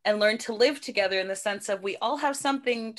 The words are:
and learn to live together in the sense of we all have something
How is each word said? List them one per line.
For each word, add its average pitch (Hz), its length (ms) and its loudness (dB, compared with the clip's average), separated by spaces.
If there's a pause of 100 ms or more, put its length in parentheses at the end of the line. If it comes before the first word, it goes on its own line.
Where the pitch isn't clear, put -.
and 214 160 2
learn 214 180 4
to 233 140 -6
live 247 280 4
together 190 380 0
in 190 100 0
the 190 80 -4
sense 202 320 -4
of 196 140 -2
we 196 160 -4
all 254 200 0
have 285 180 0
something 247 640 -2